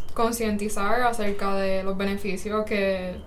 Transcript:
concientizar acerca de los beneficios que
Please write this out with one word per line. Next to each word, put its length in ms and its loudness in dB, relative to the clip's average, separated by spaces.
concientizar 880 0
acerca 540 2
de 280 2
los 140 0
beneficios 680 -2
que 600 -2